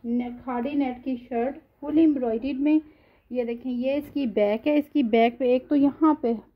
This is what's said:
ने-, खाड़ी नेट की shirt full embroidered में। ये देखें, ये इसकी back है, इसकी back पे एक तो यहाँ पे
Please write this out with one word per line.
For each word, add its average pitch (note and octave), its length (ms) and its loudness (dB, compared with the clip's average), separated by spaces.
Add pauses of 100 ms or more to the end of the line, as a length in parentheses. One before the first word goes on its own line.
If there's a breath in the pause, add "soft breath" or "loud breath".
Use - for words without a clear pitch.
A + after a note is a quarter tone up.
ने-, A#3+ 320 -4
खाड़ी B3+ 380 -6
नेट B3+ 300 -2
की C4 140 -4
shirt B3 380 -6 (240)
full D4 200 -2
embroidered C4 600 0
में। D4+ 200 4 (500 soft breath)
ये B3 140 -4
देखें, A#3 260 -8
ये B3+ 260 -2
इसकी D4 320 -4
back G#3 380 0
है, D4 100 2
इसकी D4 280 0
back A3+ 340 2
पे B3 160 2
एक B3+ 140 -2
तो D4 80 2
यहाँ D4 460 2
पे A#3 100 0 (240)